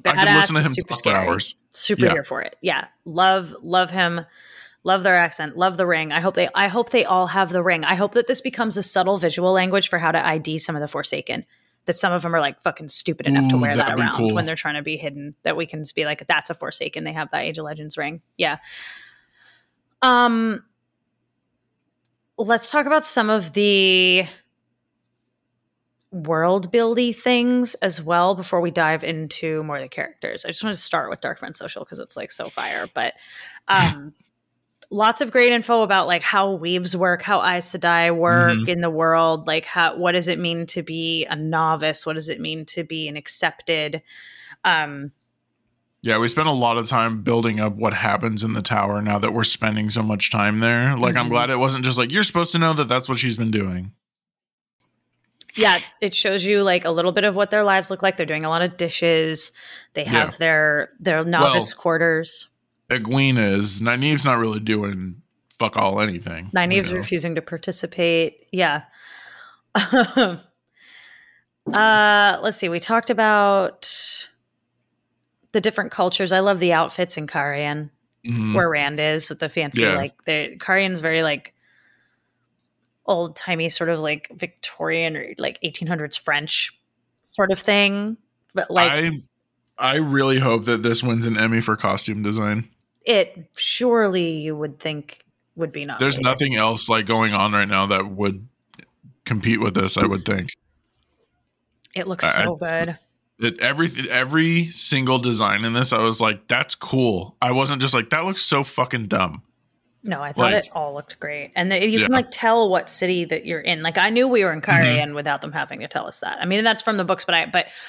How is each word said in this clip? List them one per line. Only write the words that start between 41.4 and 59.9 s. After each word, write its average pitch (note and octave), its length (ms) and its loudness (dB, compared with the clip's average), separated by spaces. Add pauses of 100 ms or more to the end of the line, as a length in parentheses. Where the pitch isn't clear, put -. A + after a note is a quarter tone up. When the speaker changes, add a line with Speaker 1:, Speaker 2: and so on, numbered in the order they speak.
Speaker 2:
What D#3 100 -4
does D#3 140 -6
it D#3 120 -6
mean D#3 260 -8
to - 160 -8
be D#3 240 -8
an D3 100 -10
accepted? D#3 840 -4 (600)
Um, D3 480 -2 (880)
Speaker 1:
Yeah, A2 160 2
we A#2 100 2
spent D#3 200 2
a D3+ 40 4
lot A#2+ 240 2
of A2+ 120 -2
time A2+ 340 0
building A2+ 380 2
up G#2+ 160 0
what G#2+ 180 0
happens G#2+ 480 -2
in A2 120 -2
the G#2+ 80 -4
tower G#2 380 0
now G#2 200 0
that G2+ 120 0
we're A2+ 120 0
spending G#2+ 460 0
so A2 120 0
much G#2+ 300 -2
time G#2 260 2
there. A#2+ 380 2
Like, A#2+ 180 2
I'm A#2+ 120 2
Speaker 2:
Mm-hmm. A#2+ 80 0
Speaker 1:
glad B2 160 2
it B2+ 100 0
wasn't C3 240 2
just B2+ 140 2
like, A#2+ 120 0
"You're G3+ 140 2
supposed E3+ 260 0
to E3+ 80 0
know E3 140 4
that D3 160 0
that's B2+ 200 0
what B2 100 -2
she's A#2+ 180 -2
been A2+ 160 -2
doing." F#2+ 400 -4 (1600)
Speaker 2:
Yeah, G3 220 4 (220)
it G3 140 -2
shows G3 300 0
you, G3+ 180 2
like, F3+ 220 2
a E3+ 60 -2
little E3+ 220 0
bit F3 120 0
of G3+ 120 2
what G3+ 140 0
their G#3 140 2
lives F#3+ 260 2
look F#3+ 120 -6
like. F#3+ 140 0
They're E3+ 80 -4
doing D#3 200 -4
a D#3 40 -4
lot E3 140 0
of F3 140 -2
dishes. D#3+ 760 0 (420)